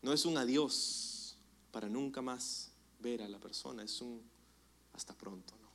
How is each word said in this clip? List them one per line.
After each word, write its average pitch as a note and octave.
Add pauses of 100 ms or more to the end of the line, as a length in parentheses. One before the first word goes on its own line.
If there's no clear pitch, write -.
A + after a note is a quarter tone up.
No C3
es D3+
un E3
adiós - (360)
para G#2+
nunca C3+
más - (280)
ver A#2+
a G#2
la G2
persona, A2
es -
un A#2 (720)
hasta -
pronto, F#2
¿no? -